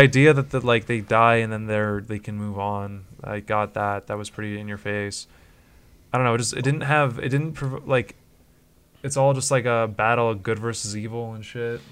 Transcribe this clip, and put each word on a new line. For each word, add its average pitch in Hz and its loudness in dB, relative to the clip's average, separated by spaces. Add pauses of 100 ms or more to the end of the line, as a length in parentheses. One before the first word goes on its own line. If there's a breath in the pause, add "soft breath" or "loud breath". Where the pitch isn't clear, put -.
idea 139 8
that, 139 0
that, 127 -2
like, 117 2
they 120 -2
die 113 6
and 113 0
then 107 -6
they're, 107 0
they 107 -8
can 107 -10
move 104 -6
on. 101 -6 (180)
I 104 -8
got 104 -2
that. 101 -2
That 107 -4
was 104 -10
pretty 104 -8
in 104 -10
your 104 -8
face. 101 -6 (840)
I 127 0
don't 127 2
know. 117 4
It 117 2
just, 113 -2
it 127 -4
didn't 139 0
have, 139 0
it - -4
didn't 151 -2
prov-, 135 -8
like, 127 0 (920)
it's 131 -4
all 139 4
just, 131 -2
like, 127 2
a 113 2
battle 117 4
of 101 -4
good 110 -2
versus 107 -6
evil 113 -8
and 110 -14
shit. 120 -8 (100)